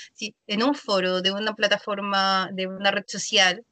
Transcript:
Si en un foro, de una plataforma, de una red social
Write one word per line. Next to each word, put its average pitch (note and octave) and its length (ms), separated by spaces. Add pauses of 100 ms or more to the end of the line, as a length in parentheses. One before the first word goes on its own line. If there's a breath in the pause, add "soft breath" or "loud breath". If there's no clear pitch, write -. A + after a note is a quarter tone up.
(140 loud breath)
Si G#3+ 220 (120)
en G#3+ 160
un C#4+ 120
foro, F#3 460
de F#3+ 100
una G#3+ 240
plataforma, G3 1000
de F#3 140
una G3 240
red G3 160
social F#3+ 640